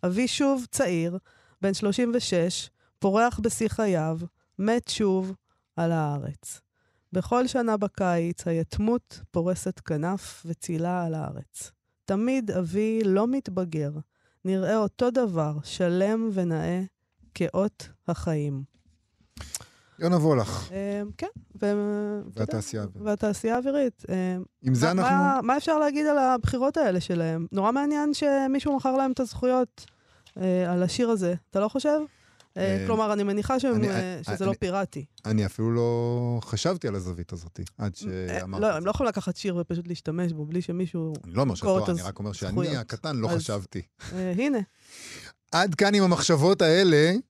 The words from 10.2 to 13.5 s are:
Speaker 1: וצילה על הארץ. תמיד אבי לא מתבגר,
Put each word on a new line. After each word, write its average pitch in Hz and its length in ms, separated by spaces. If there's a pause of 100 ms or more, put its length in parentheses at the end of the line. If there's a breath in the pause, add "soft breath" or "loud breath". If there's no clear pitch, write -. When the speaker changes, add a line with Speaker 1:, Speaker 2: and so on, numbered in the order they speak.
Speaker 1:
וצילה 170 600
על 160 80
הארץ. - 580 (340)
תמיד 220 460
אבי 202 540
לא 196 220
מתבגר, 180 640 (540)